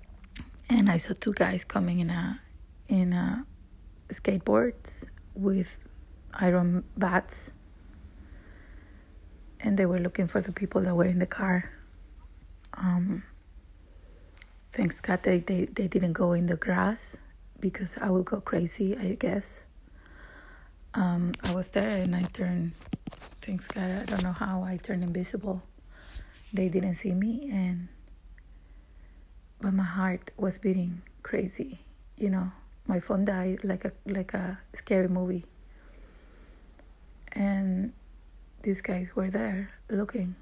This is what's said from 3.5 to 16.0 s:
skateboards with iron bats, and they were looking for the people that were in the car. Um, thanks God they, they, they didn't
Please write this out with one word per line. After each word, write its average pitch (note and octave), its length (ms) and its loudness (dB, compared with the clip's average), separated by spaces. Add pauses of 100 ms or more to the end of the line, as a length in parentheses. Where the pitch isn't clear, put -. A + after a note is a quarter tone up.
skateboards - 960 2 (300)
with F#3+ 420 0 (560)
iron F3+ 520 4 (120)
bats, - 560 2 (2000)
and G3+ 200 4
they F#3+ 80 6
were F3+ 120 2
looking F3 280 0
for G3 140 0
the F#3 120 -4
people F#3+ 300 0
that F3+ 120 2
were F3 120 6
in F3+ 120 4
the F3+ 80 4
car. F3+ 440 0 (1040)
Um, F3+ 500 0 (1500)
thanks F#3+ 300 0
God - 220 0
they, F#3 180 4
they, F3+ 240 0
they - 240 -2
didn't F3+ 240 2